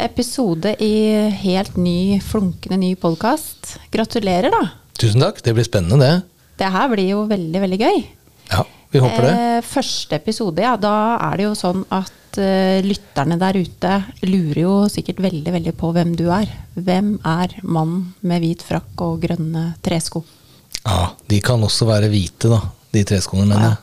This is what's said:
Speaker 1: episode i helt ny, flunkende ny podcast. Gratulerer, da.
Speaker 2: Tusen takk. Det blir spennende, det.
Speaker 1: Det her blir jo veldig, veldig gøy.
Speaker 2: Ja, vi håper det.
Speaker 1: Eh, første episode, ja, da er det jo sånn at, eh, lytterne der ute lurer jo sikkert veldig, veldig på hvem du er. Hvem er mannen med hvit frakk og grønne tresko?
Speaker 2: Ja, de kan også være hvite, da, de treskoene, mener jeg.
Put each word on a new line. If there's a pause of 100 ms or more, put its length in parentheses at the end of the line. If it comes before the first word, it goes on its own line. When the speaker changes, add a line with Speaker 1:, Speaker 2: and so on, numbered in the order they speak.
Speaker 1:
episode
i
helt
ny,
flunkende
ny
podcast.
Gratulerer,
da. (320)
Speaker 2:
Tusen
takk.
Det
blir
spennende,
det. (360)
Speaker 1:
Det
her
blir
jo
veldig,
veldig
gøy. (460)
Speaker 2:
Ja, (240)
vi
håper
det.
Speaker 1:
Eh,
første
episode,
ja,
da (300)
er
det
jo
sånn
at,
eh,
lytterne
der
ute (260)
lurer
jo (160)
sikkert
veldig,
veldig
på
hvem
du
er. (280)
Hvem (100)
er
mannen (100)
med
hvit
frakk
og
grønne (120)
tresko? (640)
Speaker 2:
Ja, (120)
de
kan
også
være
hvite,
da, (320)
de
treskoene,
mener
jeg.